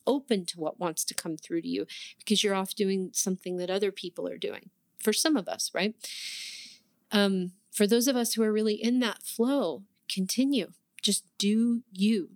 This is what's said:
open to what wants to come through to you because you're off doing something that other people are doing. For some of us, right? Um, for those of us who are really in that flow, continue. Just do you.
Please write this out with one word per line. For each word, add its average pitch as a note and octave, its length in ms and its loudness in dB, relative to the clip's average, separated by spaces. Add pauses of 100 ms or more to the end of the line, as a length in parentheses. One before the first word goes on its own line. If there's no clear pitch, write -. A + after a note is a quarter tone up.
open A#3+ 400 0
to F3 120 -8
what D3+ 220 -4
wants E3+ 240 -4
to - 100 -8
come D#3+ 220 -6
through E3 240 -6
to E3 80 -6
you - 180 -2 (320)
because - 240 2
you're G3 120 2
off F#3+ 200 -2
doing F#3+ 380 0
something F#3 460 -2
that F3+ 100 -4
other F#3+ 240 2
people F3+ 340 -8
are F3+ 120 -8
doing. - 320 -8 (280)
For G#3+ 140 2
some D#4 240 4
of F#3 100 -2
us, - 280 -4
right? G#3 200 0 (1160)
Um, G3 400 2 (180)
for G#3 160 2
those A#3 220 4
of B3+ 80 2
us A#3 160 0
who A3+ 100 2
are G#3+ 100 2
really G#3+ 300 0
in B3 180 2
that A3+ 220 0
flow, A3+ 600 0 (260)
continue. A#3 640 0 (300)
Just - 220 0 (120)
do A3+ 460 2 (100)
you. G3 440 2